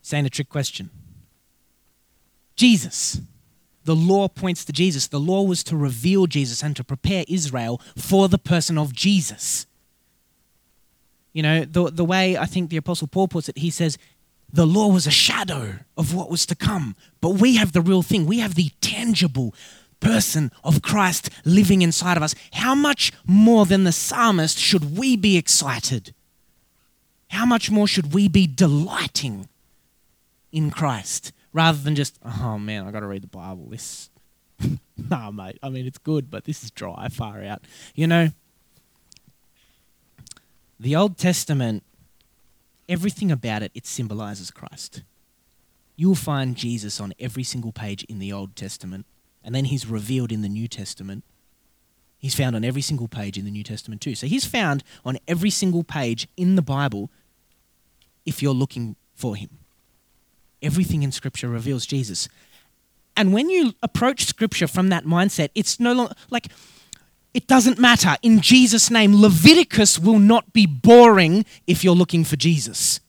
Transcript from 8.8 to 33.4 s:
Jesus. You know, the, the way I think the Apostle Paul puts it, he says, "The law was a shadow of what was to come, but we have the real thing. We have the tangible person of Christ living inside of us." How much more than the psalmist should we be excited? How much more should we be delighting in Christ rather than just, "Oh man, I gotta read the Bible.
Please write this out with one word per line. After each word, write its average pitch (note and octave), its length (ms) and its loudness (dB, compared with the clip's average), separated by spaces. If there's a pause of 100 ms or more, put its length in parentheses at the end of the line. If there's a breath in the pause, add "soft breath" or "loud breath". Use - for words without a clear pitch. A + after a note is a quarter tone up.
Jesus. E3+ 760 -4 (1700)
You D#3+ 100 -4
know, D#3+ 220 2
the, E3 260 -2
the E3 140 -4
way F#3 320 0
I - 80 -4
think F3 260 -4
the E3 60 -6
Apostle D#3 320 -6
Paul F#3+ 200 -2
puts E3 200 -6
it, C#3+ 100 -14
he D#3+ 120 -4
says, D#3 260 -4 (560 soft breath)
"The E3 140 4
law G#3 220 2
was F#3 180 2
a D3 60 0
shadow C#3 640 -2 (200)
of D#3 180 -2
what F3+ 160 -6
was E3+ 160 -2
to F3 80 -4
come, F3 400 -4 (260 soft breath)
but E3+ 100 0
we A#3 260 4
have G#3 160 2
the F3 80 2
real F#3 220 2
thing. F3 240 0
We A3+ 140 0
have G3 140 -4
the D#3+ 160 0 (100)
tangible E3 760 -2 (460 loud breath)
person F#3 500 0 (140 soft breath)
of D3 180 2
Christ F#3 480 -2 (140 loud breath)
living F#3 380 4
inside F3 340 0
of D#3 60 0
us." D3+ 120 -4 (180 loud breath)
How B3+ 220 0
much C#4+ 380 0 (140 soft breath)
more G#3+ 380 6
than F#3+ 200 2
the E3+ 80 2
psalmist G3 680 -2
should D#3+ 400 0
we C4 180 0
be F#3+ 200 2
excited? C3 760 -2 (1120)
How G#3+ 180 -2
much A#3+ 240 2
more G#3 160 2
should D3+ 260 -2
we G3+ 160 2
be F#3 180 4
delighting C#3 1040 -2 (1040)
in D#3 180 -2
Christ - 640 -6 (200)
rather D#3+ 260 2
than D3 160 -2
just, C#3+ 300 -4
"Oh A2 340 -6
man, G#2 280 -8
I G2+ 40 -12
gotta G#2 160 -10
read G2 160 -10
the F#2+ 60 -20
Bible. F#2 400 -16